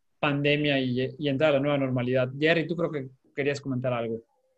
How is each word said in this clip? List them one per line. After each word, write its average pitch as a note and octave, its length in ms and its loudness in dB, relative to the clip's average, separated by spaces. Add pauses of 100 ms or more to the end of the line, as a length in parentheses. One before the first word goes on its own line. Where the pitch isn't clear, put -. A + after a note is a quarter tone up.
(200)
pandemia D3 600 2
y, B2+ 380 -2
y D3 120 -2
entrar D3 220 2
a - 20 4
la C3+ 60 4
nueva C#3+ 180 0
normalidad. B2+ 640 0
Jerry, D#3+ 260 2
tú D#3+ 100 -4
creo E3 160 -2
que C3+ 180 -8 (260)
querías C#3 260 -2
comentar B2+ 320 -2
algo. A2+ 280 -4 (360)